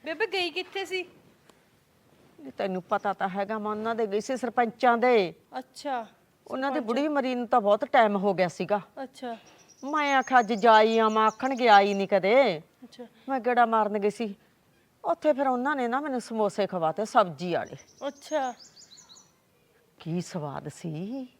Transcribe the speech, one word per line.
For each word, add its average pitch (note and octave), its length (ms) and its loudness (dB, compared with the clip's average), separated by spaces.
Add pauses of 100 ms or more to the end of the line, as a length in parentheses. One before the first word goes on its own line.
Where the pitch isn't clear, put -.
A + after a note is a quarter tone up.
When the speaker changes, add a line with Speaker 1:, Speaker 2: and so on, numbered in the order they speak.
Speaker 1:
ਬੇਬੇ D#4+ 220 -4
ਗਈ F4+ 220 -4
ਕਿੱਥੇ F4+ 360 -8
ਸੀ? F#4 160 -6 (1400)
Speaker 2:
ਨਹੀਂ, C4+ 180 -18
ਤੈਨੂੰ F#3 240 -4
ਪਤਾ G3+ 320 -2
ਤਾਂ F#3+ 160 -4
ਹੈਗਾ, G3 300 -4
ਮੈਂ G#3 120 -6
ਉਹਨਾਂ A3 240 -4
ਦੇ A3 120 -2
ਗਈ G3+ 140 -2
ਸੀ, B3+ 160 -6
ਸਰਪੰਚਾਂ A#3 600 0
ਦੇ। A3 360 4 (240)
Speaker 1:
ਅੱਛਾ, B3+ 500 -10 (400)
Speaker 2:
ਉਹਨਾਂ C4 220 -6
ਦੀ C4 60 -4
Speaker 1:
ਸਰਪੰਚ। A#3+ 120 -4
Speaker 2:
ਬੁੜੀ C4+ 200 0
ਮਰੀ C4 280 -2
ਨੂੰ A#3+ 120 -4
ਤਾਂ A#3+ 140 4
ਬਹੁਤ G#3 240 2
ਟਾਈਮ A3 300 4
ਹੋ G3 180 0
ਗਿਆ F3+ 140 0
ਸੀਗਾ। G3 340 -4 (220)
Speaker 1:
ਅੱਛਾ। B3 320 -12 (480)
Speaker 2:
ਮੈਂ C#4+ 320 0
ਆਖਿਆ B3+ 240 4
ਅੱਜ A3+ 140 2
ਜਾ G#3+ 280 6
ਹੀ A3+ 160 4
ਆਵਾਂ, A3 300 4
ਆਖਣਗੇ B3+ 420 -2
ਆਈ G3+ 240 8
ਨਹੀਂ G3 140 -2
ਕਦੇ। G3 540 2 (220)
Speaker 1:
ਅੱਛਾ। A#3+ 220 -20 (240)
Speaker 2:
ਮੈਂ C4+ 100 -2
ਗੇੜਾ A#3+ 260 2
ਮਾਰਨ G#3+ 340 0
ਗਈ G3+ 100 0
ਸੀ, G3+ 260 -6 (680)
ਉੱਥੇ D4+ 300 0
ਫਿਰ C4 140 0
ਉਹਨਾਂ B3+ 280 -2
ਨੇ A#3+ 120 -2
ਨਾ B3 120 -2
ਮੈਨੂੰ C4+ 220 -4
ਸਮੋਸੇ G#3 460 -2
ਖਵਾਤੇ F3 380 -2
ਸਬਜ਼ੀ F3+ 480 0
ਵਾਲੇ। - 240 -6 (300)
Speaker 1:
ਅੱਛਾ। C#4 460 -6 (1500)
Speaker 2:
ਕੀ E3+ 220 -4
ਸਵਾਦ D3 460 -10
ਸੀ। F#3+ 600 -10 (120)